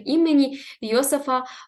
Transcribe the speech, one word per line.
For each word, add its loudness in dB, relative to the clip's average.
імені 2
Йосифа -2